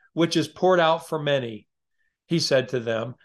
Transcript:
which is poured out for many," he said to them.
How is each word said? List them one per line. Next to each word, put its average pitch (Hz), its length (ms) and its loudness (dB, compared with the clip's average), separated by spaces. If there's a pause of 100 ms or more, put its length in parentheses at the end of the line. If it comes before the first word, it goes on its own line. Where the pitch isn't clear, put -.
(120)
which 165 240 0
is 156 100 2
poured 185 320 2
out 165 300 0
for 160 100 -6
many," 131 480 -4 (580)
he 170 140 -2
said 131 300 0
to 131 100 -4
them. 113 460 -6